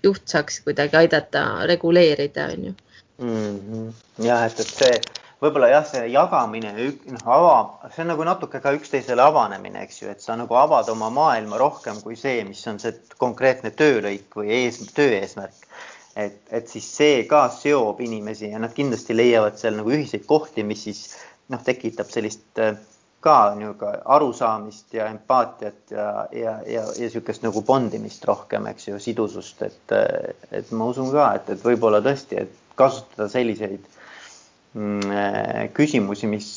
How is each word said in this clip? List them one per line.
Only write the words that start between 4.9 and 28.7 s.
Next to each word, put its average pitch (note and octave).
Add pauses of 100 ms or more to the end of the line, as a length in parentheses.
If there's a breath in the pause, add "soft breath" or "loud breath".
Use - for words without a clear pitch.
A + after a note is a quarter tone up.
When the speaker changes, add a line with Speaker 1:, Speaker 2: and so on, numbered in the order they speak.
Speaker 2:
võib-olla C#3
jah, D3
see C3+
jagamine, A#2+
ük-, C3
noh, B2
ava-, C3
see -
on E3+
nagu D#3
natuke E3+
ka C#3
üksteisele B2+
avanemine, G2+
eks -
ju, G2+
et G2+
sa A2+
nagu A#2
avad C#3
oma A2
maailma A#2
rohkem A#2
kui A2+
see, B2
mis G2
on G#2+
see A2+ (200)
konkreetne B2+
töölõik G#2
või G#2
ees-, A#2+
töö C#3
eesmärk. G2 (480 loud breath)
Et, G#2 (100)
et A#2
siis G#2+
see D3
ka D3
seob A#2+
inimesi A2
ja G#2+
nad A#2
kindlasti A#2+
leiavad A2+
seal G#2+
nagu G#2+
ühiseid C#3
kohti, D#3
mis G#2
siis, G#2 (420 loud breath)
noh, B2
tekitab A#2+
sellist, G#2+ (100)
äh, A2 (460)
ka D3+ (160)
nihuke G#3 (140)
arusaamist A2+
ja A2
empaatiat A2
ja, G#2 (220)
ja, A2+
ja, A2+
ja A#2
siukest A2+
nagu A2
bondimist A2
rohkem, G#2+
eks -